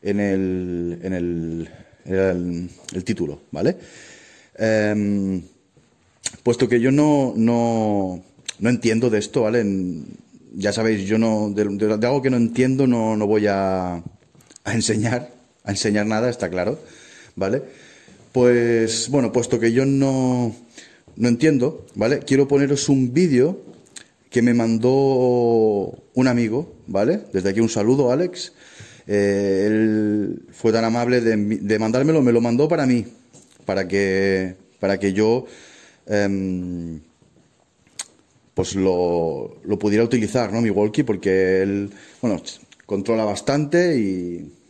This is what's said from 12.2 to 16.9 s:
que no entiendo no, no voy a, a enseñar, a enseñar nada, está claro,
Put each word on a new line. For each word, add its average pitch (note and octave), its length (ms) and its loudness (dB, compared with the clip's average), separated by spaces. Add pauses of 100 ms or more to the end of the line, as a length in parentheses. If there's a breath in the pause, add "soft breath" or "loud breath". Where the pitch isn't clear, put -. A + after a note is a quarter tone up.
que C3+ 80 0
no B2+ 80 0
entiendo B2+ 480 2
no, A2+ 280 0
no G#2 120 -2
voy G#2 200 2
a, F#2+ 500 0
a - 800 -14
enseñar, A2+ 560 -2 (340)
a G#2 80 -8
enseñar G#2 340 0
nada, A2 240 0
está G2 180 -6
claro, F#2 320 -4 (560 loud breath)